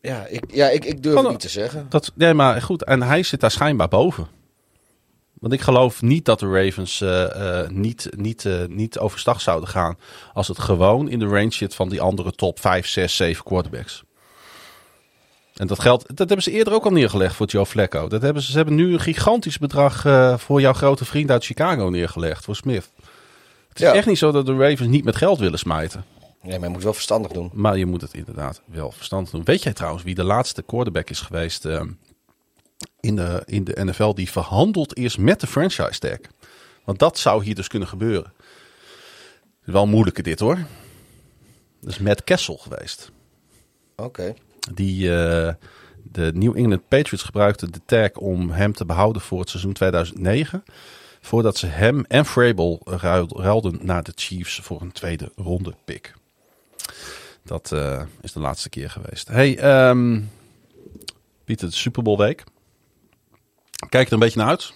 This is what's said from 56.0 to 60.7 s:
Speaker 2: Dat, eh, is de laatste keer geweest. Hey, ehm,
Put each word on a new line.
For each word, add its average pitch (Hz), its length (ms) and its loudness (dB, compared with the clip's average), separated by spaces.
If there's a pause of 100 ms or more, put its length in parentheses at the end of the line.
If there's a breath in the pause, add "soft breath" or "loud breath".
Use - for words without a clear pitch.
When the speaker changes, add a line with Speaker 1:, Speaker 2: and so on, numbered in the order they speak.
Speaker 2:
Dat, - 280 -8
eh, 71 300 -4 (180)
is - 120 -16
de - 80 -12
laatste 69 280 -6
keer - 220 -12
geweest. - 380 -14
Hey, 131 300 4
ehm, 123 640 6 (1200 soft breath)